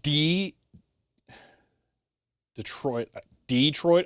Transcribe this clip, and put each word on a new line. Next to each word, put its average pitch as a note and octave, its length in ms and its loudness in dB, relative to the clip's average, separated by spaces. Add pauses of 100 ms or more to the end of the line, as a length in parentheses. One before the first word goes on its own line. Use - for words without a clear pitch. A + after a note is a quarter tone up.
D-, D#3+ 520 0 (2000)
Detroit, A#2 540 -6 (380)
Detroit. D3+ 580 2